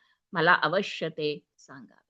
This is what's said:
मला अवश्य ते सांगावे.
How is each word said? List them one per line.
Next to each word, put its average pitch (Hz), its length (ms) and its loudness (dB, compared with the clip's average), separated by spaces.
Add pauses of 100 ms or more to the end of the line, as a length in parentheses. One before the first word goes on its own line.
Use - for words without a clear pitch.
(320)
मला 170 200 4
अवश्य 175 560 0
ते 151 300 -6 (200)
सांगावे. - 520 -20